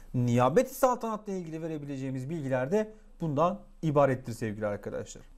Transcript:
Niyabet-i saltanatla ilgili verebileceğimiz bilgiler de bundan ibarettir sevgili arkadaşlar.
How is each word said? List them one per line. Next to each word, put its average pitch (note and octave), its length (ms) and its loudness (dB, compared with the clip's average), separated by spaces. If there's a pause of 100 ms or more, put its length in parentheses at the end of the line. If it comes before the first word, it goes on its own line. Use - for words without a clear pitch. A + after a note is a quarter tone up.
(140)
Niyabet-i B2 600 4
saltanatla A3+ 580 0
ilgili D#3+ 300 -6
verebileceğimiz C#3 680 -6
bilgiler C3+ 420 -2
de G#3+ 200 0 (280)
bundan E3 400 0 (220)
ibarettir C3+ 500 2
sevgili G#2+ 340 -4
arkadaşlar. - 560 -6 (160)